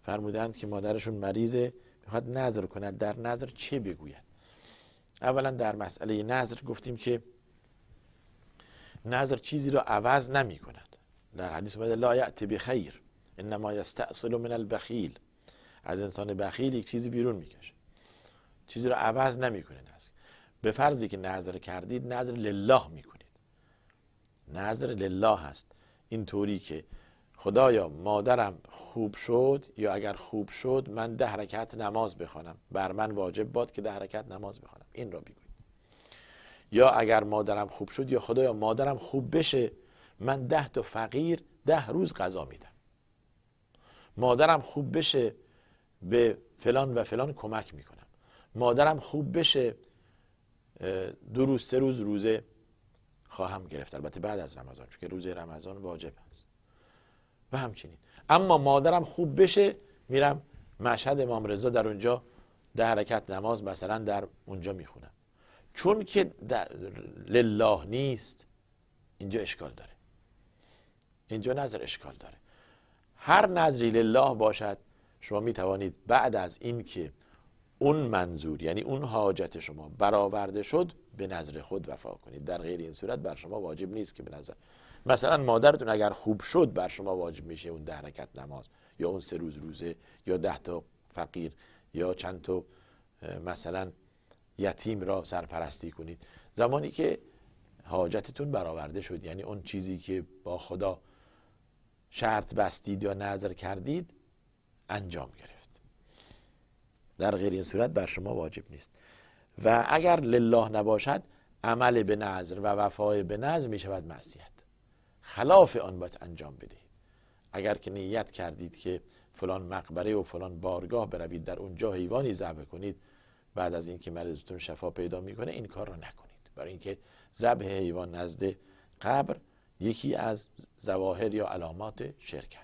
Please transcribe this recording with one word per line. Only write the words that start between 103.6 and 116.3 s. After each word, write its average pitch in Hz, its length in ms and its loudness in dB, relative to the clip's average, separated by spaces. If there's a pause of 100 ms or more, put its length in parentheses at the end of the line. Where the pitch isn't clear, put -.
انجام 90 500 -8
گرفت. - 420 -20 (1400)
در 101 180 2
غیر 95 160 0
این 92 100 -2
صورت 107 280 0
بر 95 160 0
شما 98 280 -6
واجب 80 360 -8
نیست. - 200 -20 (760)
و 113 240 8
اگر 165 320 6
لله 117 480 6
نباشد، 107 540 2 (420)
عمل 117 380 6
به 104 140 2
نذر 95 440 -6
و 101 60 -2
وفای 104 560 2
به 98 140 -4
نذر 139 320 -2
می‌شود 95 380 -6
معصیت، - 440 -16 (680)
خلاف 156 560 8
آن 92 220 -4
باید 90 220 -10
انجام 76 360 -14